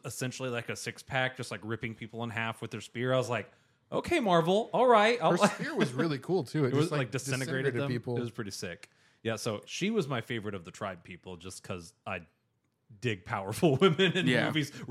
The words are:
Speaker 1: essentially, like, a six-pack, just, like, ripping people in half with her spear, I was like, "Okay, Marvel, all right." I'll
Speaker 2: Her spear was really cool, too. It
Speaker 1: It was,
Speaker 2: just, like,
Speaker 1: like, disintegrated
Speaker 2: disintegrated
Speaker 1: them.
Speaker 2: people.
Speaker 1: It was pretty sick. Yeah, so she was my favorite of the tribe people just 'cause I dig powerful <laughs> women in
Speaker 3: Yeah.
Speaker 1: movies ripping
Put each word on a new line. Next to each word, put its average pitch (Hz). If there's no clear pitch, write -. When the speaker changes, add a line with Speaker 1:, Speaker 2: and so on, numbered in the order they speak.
Speaker 1:
essentially, 127
like, 117
a 107
six-pack, 127
just, 123
like, 107
ripping 113
people 113
in 117
half 113
with 113
her 110
spear, 123
I -
was 120
like, 110
"Okay, 339
Marvel, 185
all 220
right." 233
I'll 170
Speaker 2:
Her 185
spear 302
was 160
really 147
cool, 143
too. 151
It 127
Speaker 1:
It 135
was, 139
Speaker 2:
just, 175
like, 147
Speaker 1:
like, 127
disintegrated 131
Speaker 2:
disintegrated 120
Speaker 1:
them. 139
Speaker 2:
people. 123
Speaker 1:
It -
was 120
pretty 101
sick. -
Yeah, 113
so 104
she -
was 214
my 131
favorite 107
of 90
the 87
tribe 95
people 92
just 90
'cause 87
I 92
dig 107
powerful 107
<laughs> 135
women 185
in 180
Speaker 3:
Yeah. 123
Speaker 1:
movies 143
ripping -